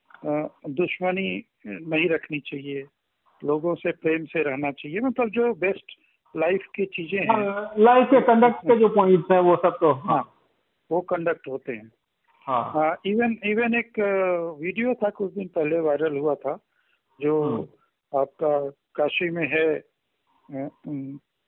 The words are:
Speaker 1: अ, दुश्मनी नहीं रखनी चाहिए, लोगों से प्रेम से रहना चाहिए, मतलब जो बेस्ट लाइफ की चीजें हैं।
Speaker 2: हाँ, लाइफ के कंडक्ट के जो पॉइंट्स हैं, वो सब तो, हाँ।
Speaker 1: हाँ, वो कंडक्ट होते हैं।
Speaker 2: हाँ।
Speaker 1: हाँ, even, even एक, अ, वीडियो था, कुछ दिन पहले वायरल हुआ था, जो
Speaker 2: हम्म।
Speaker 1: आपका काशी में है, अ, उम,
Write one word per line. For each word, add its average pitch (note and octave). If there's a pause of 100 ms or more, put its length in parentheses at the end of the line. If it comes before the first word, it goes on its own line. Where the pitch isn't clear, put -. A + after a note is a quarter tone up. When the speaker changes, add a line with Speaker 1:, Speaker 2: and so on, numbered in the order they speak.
(260)
Speaker 1:
अ, D3+ (200)
दुश्मनी F#3 (220)
नहीं E3
रखनी D#3
चाहिए, C#3 (580)
लोगों D#3
से E3+
प्रेम E3
से D#3
रहना C#3+
चाहिए, D3+
मतलब B3
जो A#3
बेस्ट F#3 (380)
लाइफ F3+
की G3
चीजें F#3
हैं। G#3+
Speaker 2:
हाँ, G3+
लाइफ B3
के C4
कंडक्ट A#3
के A3+
जो A3
पॉइंट्स F#3
हैं, F#3
वो F3
सब F3
तो, D#3
हाँ। C3
Speaker 1:
हाँ, - (560)
वो E3+
कंडक्ट E3+
होते C3
हैं। A2+ (540)
Speaker 2:
हाँ। A#2
Speaker 1:
हाँ, D#3 (100)
even, A3+ (160)
even A3+
एक, A#3
अ, F3+
वीडियो A3
था, G#3
कुछ G3
दिन F#3+
पहले D#3+
वायरल D3+
हुआ C#3+
था, C#3 (600)
जो D3+
Speaker 2:
हम्म। D3 (540)
Speaker 1:
आपका C#3+ (240)
काशी E3
में E3
है, D#3
अ, - (180)
उम, C#3 (300)